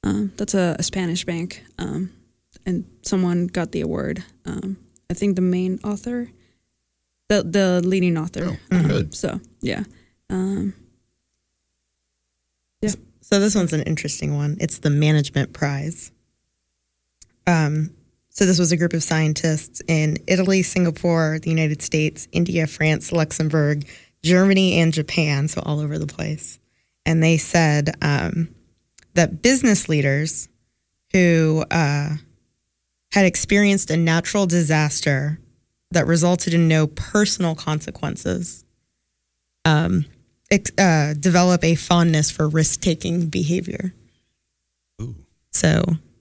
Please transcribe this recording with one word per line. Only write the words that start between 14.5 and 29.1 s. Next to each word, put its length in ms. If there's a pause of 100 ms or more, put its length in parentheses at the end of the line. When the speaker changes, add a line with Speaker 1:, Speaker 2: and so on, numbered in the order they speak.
Speaker 3:
It's 200
the 100
Management 640
Prize. 580 (1300)
Um, 460 (380)
so 160
this 140
was 120
a 60
group 160
of 100
scientists 840
in 300 (100)
Italy, 360
Singapore, 800
the 80
United 320
States, 500
India, 360
France, 440
Luxembourg, 760 (380)
Germany, 560
and 120
Japan, 560
so 160
all 160
over 200
the 80
place. 500 (480)
And 160
they 160
said, 640
um, 480 (640)